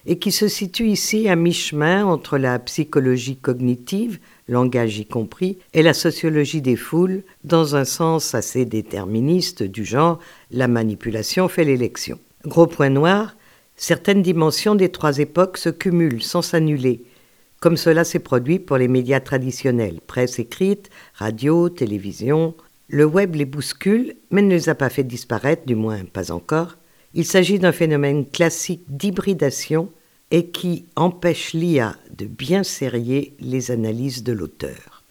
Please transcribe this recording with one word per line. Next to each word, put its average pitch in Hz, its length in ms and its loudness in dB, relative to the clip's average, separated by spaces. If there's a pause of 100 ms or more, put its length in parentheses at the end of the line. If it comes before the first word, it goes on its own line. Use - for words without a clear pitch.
et 175 140 0
qui 196 120 -2
se 214 160 2
situe 208 400 -2
ici 214 400 0
à 185 80 4
mi-chemin 170 720 0
entre 151 320 -2
la 123 220 0
psychologie 127 800 -2
cognitive, 127 800 -4 (280)
langage 123 520 0
y 107 60 -8
compris, 180 520 -4 (160)
et 160 80 4
la 160 140 6
sociologie 156 680 0
des 127 140 2
foules, 185 480 -2 (200)
dans 151 320 2
un 139 100 2
sens 160 500 -2
assez 123 300 -2
déterministe 110 960 -2
du 98 200 -6
genre « 156 360 2 (320)
la 123 160 0
manipulation 113 800 0
fait 170 180 2
l'élection ». 123 540 -2 (260)
Gros 160 220 6
point 139 220 2
noir, 180 460 2 (400)
certaines 190 480 2
dimensions 165 520 2
des 185 140 4
trois 147 300 -2
époques 180 380 2
se - 120 -2
cumulent 165 540 0
sans - 180 -2
s'annuler, 147 640 0 (560)
comme 170 180 4
cela 165 280 4
s'est 165 140 -2
produit 131 400 0
pour - 180 -2
les 127 100 2
médias 127 320 2
traditionnels, 123 880 -2
presse 127 320 -2
écrite, 196 500 -2 (240)
radio, 139 560 0
télévision. 127 880 -2 (360)
Le 147 140 6
web 175 300 2
les 147 100 -2
bouscule, 190 720 -2 (160)
mais 202 100 4
ne 202 80 6
les 170 180 2
a 156 60 2
pas 131 160 0
fait 135 140 -2
disparaître, 123 640 -2
du 120 80 2
moins 110 360 -2
pas 87 200 -6
encore. 156 460 -4 (360)
Il 165 100 0
s'agit 185 360 2
d'un 175 120 4
phénomène 143 540 2
classique 165 640 -2
d'hybridation 160 1040 -2 (400)
et 170 160 4
qui - 380 -6 (100)
empêche 175 580 -2
l'I 165 260 2
A 110 160 -2 (220)
de 101 80 -10
bien 170 380 -2
serrer 123 760 -4
les 127 300 -4
analyses 120 540 -4
de 120 100 -2
l'auteur. - 760 -10